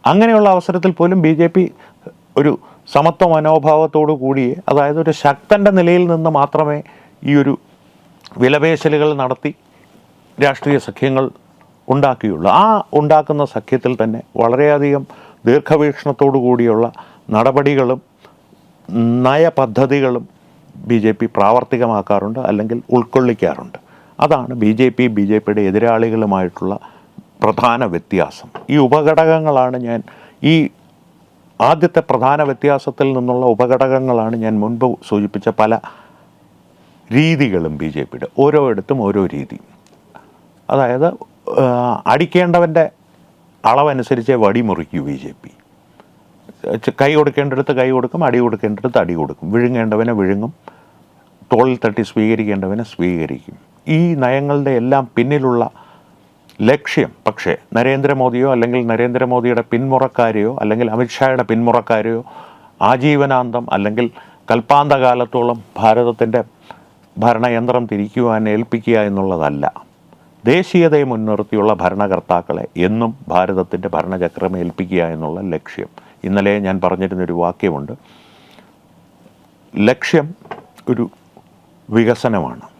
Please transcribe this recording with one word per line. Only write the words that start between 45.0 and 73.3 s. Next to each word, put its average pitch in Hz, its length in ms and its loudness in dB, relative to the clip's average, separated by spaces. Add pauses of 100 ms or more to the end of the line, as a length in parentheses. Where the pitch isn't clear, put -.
ബി 71 160 -8
ജെ - 180 -14
പി. - 100 -20 (1300)
ചെ-, 127 180 -2
കൈ 139 160 4
കൊടുക്കേണ്ടടുത്ത് 139 600 0
കൈ 127 160 2
കൊടുക്കും, 127 320 -2
അടി 120 180 2
കൊടുക്കേണ്ടടുത്ത് 110 580 -4
അടി 87 160 -4
കൊടുക്കും, 76 340 -6
വിഴുങ്ങേണ്ടവനെ 117 680 0
വിഴുങ്ങും, 101 320 -2 (1000)
തോളിൽ 127 320 2
തട്ടി 107 280 -2
സ്വീകരിക്കേണ്ടവനെ 107 720 -2 (100)
സ്വീകരിക്കും. 80 640 -6 (420)
ഈ - 20 2 (240)
നയങ്ങളുടെ 139 580 0
എല്ലാം 135 220 0 (120)
പിന്നിലുള്ള 127 480 0 (1080)
ലക്ഷ്യം 147 420 0 (160)
പക്ഷേ 90 260 -4 (240)
നരേന്ദ്രമോദിയോ 131 800 0
അല്ലെങ്കിൽ 120 260 0 (100)
നരേന്ദ്രമോദിയുടെ 123 800 0
പിന്മുറക്കാരെയോ 120 800 0 (100)
അല്ലെങ്കിൽ 110 340 -2
അമിത്ഷായുടെ 123 560 -2
പിന്മുറക്കാരെയോ 117 680 0 (720)
ആജീവനാന്തം 131 760 0 (100)
അല്ലെങ്കിൽ 107 320 -2 (440)
കൽപ്പാന്തകാലത്തോളം 123 1080 2 (220)
ഭാരതത്തിൻ്റെ 113 640 2 (800)
ഭരണയന്ത്രം 120 680 0
തിരിക്കുവാൻ 107 640 -2
ഏൽപ്പിക്കുക 113 440 0 (100)
എന്നുള്ളതല്ല. 80 640 -2 (800)
ദേശീയതയെ 165 560 2
മുൻനിർത്തിയുള്ള 107 640 -2 (100)
ഭരണകർത്താക്കളെ 90 840 -2 (200)
എന്നും 113 240 -2 (220)